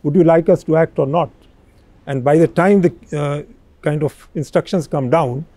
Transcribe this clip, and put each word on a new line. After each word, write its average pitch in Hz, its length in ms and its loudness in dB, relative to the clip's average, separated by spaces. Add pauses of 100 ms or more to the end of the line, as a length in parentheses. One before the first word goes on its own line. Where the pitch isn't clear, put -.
"Would 147 120 -2
you 175 100 6
like 165 240 4
us 180 160 2
to 156 120 0
act 160 220 -2
or 143 80 0
not?" 151 240 -2 (760)
And 139 160 -6
by 143 160 2
the 165 100 4 (140)
time 196 200 4
the, 170 100 2 (300)
uh, 147 200 -6 (400)
kind 151 200 -2
of - 320 -8
instructions 160 520 -4
come 135 240 -4
down 147 340 0 (120)